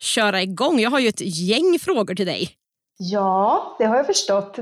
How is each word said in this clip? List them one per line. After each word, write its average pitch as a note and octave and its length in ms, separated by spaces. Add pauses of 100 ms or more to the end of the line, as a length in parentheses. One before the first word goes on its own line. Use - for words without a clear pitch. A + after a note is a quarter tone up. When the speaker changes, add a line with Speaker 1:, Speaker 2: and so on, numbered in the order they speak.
Speaker 1:
köra G3+ 380
igång? A3+ 380
Jag A3 100
har C#4 100
ju B3 80
ett - 140
gäng G#3+ 580
frågor A3+ 360
till G3 100
dig. D#3 240 (480)
Speaker 2:
Ja, G3 800
det A#3 60
har A3 120
jag C#4 80
förstått. G3+ 560